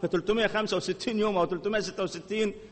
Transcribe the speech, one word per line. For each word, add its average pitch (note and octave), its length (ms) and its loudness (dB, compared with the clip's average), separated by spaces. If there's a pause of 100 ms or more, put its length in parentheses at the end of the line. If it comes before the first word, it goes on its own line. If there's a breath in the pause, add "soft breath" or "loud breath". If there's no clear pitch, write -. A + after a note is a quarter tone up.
في F3 60 2
تلتمية G3 400 2
خمسة G3+ 300 0
وستين G3 420 -2
يوم، G#3 180 2
او E3+ 80 4
تلتمية F#3 340 0
ستة F#3 240 -4
وستين G3+ 500 -2 (180 loud breath)